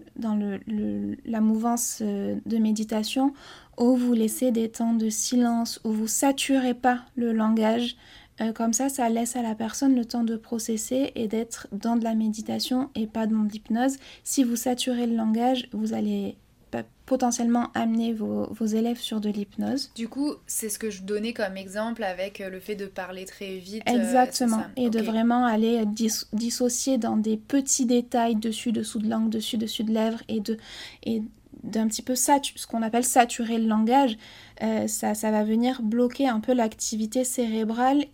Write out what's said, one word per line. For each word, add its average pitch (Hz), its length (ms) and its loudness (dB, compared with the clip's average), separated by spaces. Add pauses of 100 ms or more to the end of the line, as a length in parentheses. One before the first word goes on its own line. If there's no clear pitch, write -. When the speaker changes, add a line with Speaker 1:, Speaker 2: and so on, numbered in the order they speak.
(160)
Speaker 1:
dans 220 200 -2
le, 202 320 -2
le, 208 580 -4
la 226 160 -2
mouvance, 220 600 0
euh, 202 340 -2 (100)
de 220 140 0
méditation 214 760 0 (460)
où 247 160 6
vous 247 180 2
laissez 226 380 2
des 226 180 0
temps 226 240 0
de 220 160 2
silence, 233 720 0
où 220 80 0
vous 214 160 0
saturez 269 680 2
pas 247 240 2 (160)
le 233 180 0
langage. 220 640 2 (460)
Euh, 220 120 -2
comme 226 200 0
ça, 269 160 0
ça 254 200 0
laisse 226 260 0
à 254 60 -2
la 220 140 -2
personne 226 400 2
le 240 100 2
temps 233 180 0
de 226 120 0
processer 233 800 -2
et 233 120 -2
d'être 226 440 -4
dans 226 240 -2
de 226 80 2
la 226 100 0
méditation 220 800 -2
et 220 140 -2
pas 220 180 -2
dans 220 180 2
de 208 80 0
l'hypnose. 240 460 0 (260)
Si - 200 2
vous 233 120 2
saturez 247 520 0
le 233 80 2
langage, 233 580 2
vous 214 200 -2
allez 202 440 -2 (320)
pa-, - 140 -6 (220)
potentiellement 240 680 2
amener 226 400 0
vos, 208 400 -2
vos 220 120 -4
élèves 226 340 0
sur 220 200 -4
de 208 100 -2
l'hypnose. 208 680 -4
Speaker 2:
Du 226 120 -6
coup, 277 260 -4 (140)
c'est - 220 -6
ce - 100 -6
que 220 100 -4
je 190 120 -10
donnais 208 320 -4
comme 196 240 -4
exemple 214 460 -6
avec, 190 360 -6
euh, 196 100 -8
le 190 100 -10
fait 214 160 -6
de 202 100 -8
parler 185 400 -10
très 190 320 -12
vite, 190 320 -10
euh, 233 100 2
Speaker 1:
Exactement. 247 580 2
Speaker 2:
c'est 220 60 -2
ça. - 140 -10
Speaker 1:
Et 247 120 2
de 226 100 2
Speaker 2:
Ok. 214 60 0
Speaker 1:
vraiment 233 400 2
aller, 226 360 2
euh, 220 40 2
dis-, 214 480 0
dissocier 240 640 0
dans 226 200 0
des 214 200 2
petits 269 480 0
détails, 240 500 2
dessus, 220 360 -2
dessous 220 280 -2
de 214 100 0
langue, 226 200 0
dessus, 220 280 -2
dessus 220 260 -2
de 220 80 0
lèvres, 220 380 0
et 220 100 -2
de, 220 180 -4 (460)
et 226 180 -2 (420)
d'un 220 260 -2
petit 214 120 -4
peu 254 140 -2
satu-, 277 420 2
ce - 80 -10
qu'on 226 160 -4
appelle 226 220 0
saturer 240 560 2
le 226 80 2
langage. 220 500 4 (460)
Euh, 220 240 0
ça, 220 260 -2
ça 214 180 0
va 214 120 2
venir 240 380 2
bloquer 247 480 2
un 220 100 0
peu 233 140 0
l'activité 220 720 0
cérébrale 240 880 2